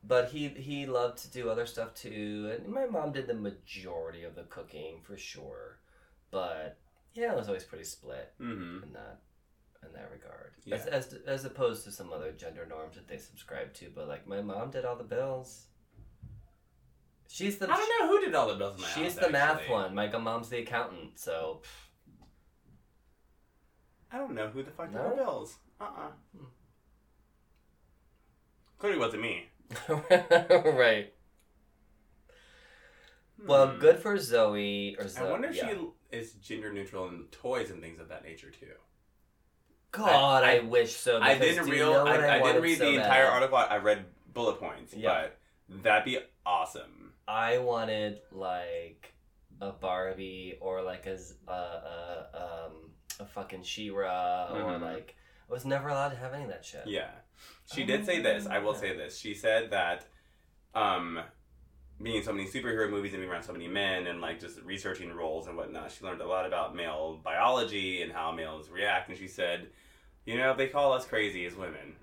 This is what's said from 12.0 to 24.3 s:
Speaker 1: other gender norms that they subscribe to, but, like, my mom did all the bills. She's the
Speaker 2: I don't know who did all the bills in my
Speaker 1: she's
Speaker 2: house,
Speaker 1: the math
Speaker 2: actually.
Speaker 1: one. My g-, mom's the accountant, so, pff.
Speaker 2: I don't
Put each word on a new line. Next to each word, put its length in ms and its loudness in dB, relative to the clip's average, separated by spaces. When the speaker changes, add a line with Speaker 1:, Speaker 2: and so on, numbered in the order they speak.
Speaker 1:
other 180 -8
gender 380 -14
norms 260 -14
that 120 -20
they 100 -12
subscribe 580 -12
to, 180 -18
but, 140 -10
like, 200 -12
my 140 -6
mom 280 -6
did 160 -6
all 100 -2
the 80 -12
bills. 640 -6
She's 300 -4
the 120 -4
Speaker 2:
I 60 6
don't 240 2
know 160 4
who 80 10
did 120 4
all 120 4
the 80 0
bills 200 -2
in 80 -12
my 60 -6
Speaker 1:
she's 280 -2
Speaker 2:
house, 80 4
Speaker 1:
the 60 6
math 300 6
Speaker 2:
actually. 120 -2
Speaker 1:
one. 220 0
My 120 0
g-, 120 -2
mom's 300 -4
the 100 -4
accountant, 600 -6
so, 440 -6
pff. 40 -20
Speaker 2:
I 80 -10
don't 160 -8